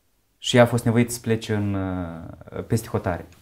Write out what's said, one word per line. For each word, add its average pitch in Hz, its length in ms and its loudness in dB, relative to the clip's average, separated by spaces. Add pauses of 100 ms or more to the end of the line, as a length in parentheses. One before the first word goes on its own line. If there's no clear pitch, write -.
(380)
și - 200 2
ea 120 60 12
a - 20 8
fost 117 200 0
nevoită 117 260 2
să - 100 -8
plece 113 320 -2
în, 104 200 -2
uh, 90 880 -8
peste - 240 -2
hotare. 85 400 -4 (140)